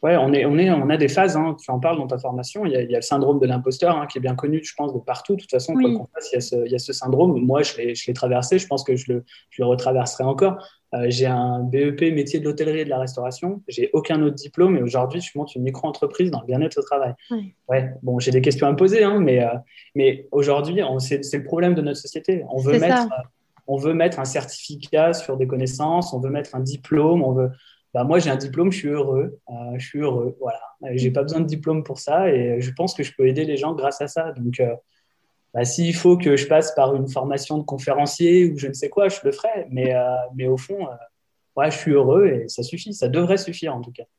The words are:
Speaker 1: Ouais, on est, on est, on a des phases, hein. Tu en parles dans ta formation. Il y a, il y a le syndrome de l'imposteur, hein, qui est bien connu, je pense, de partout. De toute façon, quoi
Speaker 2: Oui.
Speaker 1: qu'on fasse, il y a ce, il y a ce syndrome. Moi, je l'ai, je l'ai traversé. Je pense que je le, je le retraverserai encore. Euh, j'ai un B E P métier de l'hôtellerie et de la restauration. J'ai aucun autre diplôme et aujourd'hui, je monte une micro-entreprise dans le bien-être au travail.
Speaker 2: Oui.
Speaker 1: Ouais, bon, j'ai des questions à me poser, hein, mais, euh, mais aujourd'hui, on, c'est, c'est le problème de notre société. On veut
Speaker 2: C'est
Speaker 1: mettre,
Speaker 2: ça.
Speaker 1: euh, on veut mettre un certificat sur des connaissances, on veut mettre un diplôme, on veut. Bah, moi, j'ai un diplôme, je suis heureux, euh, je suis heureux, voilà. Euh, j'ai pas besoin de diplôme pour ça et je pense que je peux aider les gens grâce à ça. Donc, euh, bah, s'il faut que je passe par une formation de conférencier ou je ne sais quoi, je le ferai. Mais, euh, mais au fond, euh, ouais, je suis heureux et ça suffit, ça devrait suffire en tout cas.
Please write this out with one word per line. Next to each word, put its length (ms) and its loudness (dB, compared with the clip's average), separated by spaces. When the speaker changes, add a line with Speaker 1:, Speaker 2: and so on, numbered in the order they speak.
Speaker 1:
Ouais, 160 4
on 160 4
est, 100 4
on 140 2
est, 120 4
on 200 2
a 80 2
des 100 4
phases, 260 2
hein. 240 0
Tu 120 -12
en 100 -2
parles 160 0
dans 100 -6
ta 120 -4
formation. 480 -6
Il 60 -2
y 40 0
a, 60 0
il 80 -6
y 40 -2
a 40 2
le 40 -4
syndrome 380 2
de 60 4
l'imposteur, 500 0
hein, 100 -4
qui 120 -10
est 20 -6
bien 140 -2
connu, 280 -2
je 140 -14
pense, 160 -4
de 60 -6
partout. 360 -4
De 60 -6
toute 100 -16
façon, 220 0
quoi 120 4
Speaker 2:
Oui. 120 2
Speaker 1:
qu'on 180 -6
fasse, 160 -10
il 40 -4
y 20 0
a 60 0
ce, 140 -4
il 60 -2
y 20 0
a 40 -2
ce 140 -8
syndrome. 480 2
Moi, 220 2
je 160 -2
l'ai, 160 -4
je 120 -10
l'ai 60 -4
traversé. 460 0
Je 80 -2
pense 180 -4
que 120 0
je 140 -6
le, 140 -2
je 140 -4
le 40 2
retraverserai 580 0
encore. 340 2
Euh, 140 -2
j'ai 160 2
un 360 0
B 160 -2
E 200 2
P 140 2
métier 280 -2
de 60 -4
l'hôtellerie 360 -2
et 40 -2
de 60 -6
la 80 -2
restauration. 680 -6
J'ai 280 -2
aucun 260 2
autre 140 2
diplôme 420 2
et 60 2
aujourd'hui, 400 -2
je 160 -14
monte 160 -8
une 80 -4
micro-entreprise 680 -2
dans 120 -6
le 60 -16
bien-être 280 0
au 60 -2
travail. 320 -2
Speaker 2:
Oui. 240 -8
Speaker 1:
Ouais, 200 0
bon, 160 -2
j'ai 120 0
des 120 4
questions 240 2
à 60 2
me 40 0
poser, 280 6
hein, 160 2
mais, 220 4
euh, 120 0
mais 380 2
aujourd'hui, 500 2
on, 160 -2
c'est, 260 -4
c'est 140 -6
le 60 -6
problème 300 2
de 60 0
notre 200 -4
société. 500 -4
On 80 -4
veut 160 2
Speaker 2:
C'est 60 6
Speaker 1:
mettre, 180 4
Speaker 2:
ça. 60 2
Speaker 1:
euh, 180 -6
on 120 -2
veut 160 0
mettre 260 2
un 60 -4
certificat 880 -2
sur 240 -6
des 80 0
connaissances, 680 -2
on 80 -4
veut 80 -4
mettre 260 -6
un 60 -6
diplôme, 600 2
on 100 2
veut. 180 0
Bah, 80 0
moi, 160 4
j'ai 100 2
un 80 0
diplôme, 360 0
je 60 -6
suis 100 -6
heureux, 500 -2
euh, 40 -14
je 80 -10
suis 140 -8
heureux, 400 -2
voilà. 180 -6
Euh, 120 -12
j'ai 180 2
pas 100 0
besoin 160 -2
de 80 2
diplôme 380 -2
pour 160 -10
ça 280 2
et 320 2
je 120 -4
pense 200 -4
que 120 -4
je 120 -12
peux 120 4
aider 160 0
les 120 -2
gens 160 -2
grâce 280 -2
à 80 -4
ça. 240 -4
Donc, 260 -6
euh, 160 2
bah, 100 0
s'il 300 0
faut 220 6
que 180 4
je 140 0
passe 240 4
par 240 2
une 100 0
formation 500 -4
de 60 -2
conférencier 880 2
ou 80 -6
je 80 -6
ne 60 -6
sais 160 -6
quoi, 200 2
je 140 -4
le 80 2
ferai. 400 -4
Mais, 240 0
euh, 80 2
mais 140 -4
au 80 4
fond, 320 -8
euh, 60 -12
ouais, 160 2
je 80 -6
suis 140 0
heureux 340 6
et 220 0
ça 160 -6
suffit, 300 -12
ça 120 -4
devrait 320 2
suffire 380 -6
en 40 -10
tout 120 -14
cas. 100 -18